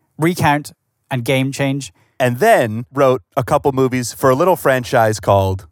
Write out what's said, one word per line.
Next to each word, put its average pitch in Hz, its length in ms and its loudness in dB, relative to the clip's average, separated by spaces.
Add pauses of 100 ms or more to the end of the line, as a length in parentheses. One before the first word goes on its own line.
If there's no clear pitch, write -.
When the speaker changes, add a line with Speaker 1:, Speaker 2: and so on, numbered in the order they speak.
(180)
Speaker 1:
Recount 151 540 0 (380)
and 127 140 -4
Game 135 280 0
Change. 139 400 -4 (280)
Speaker 2:
And 123 180 0
then 127 540 2
wrote 131 300 2 (140)
a 131 60 0
couple 143 300 0
movies 127 400 -2
for - 180 -14
a 127 40 -6
little 170 220 2
franchise 120 640 0
called 95 520 0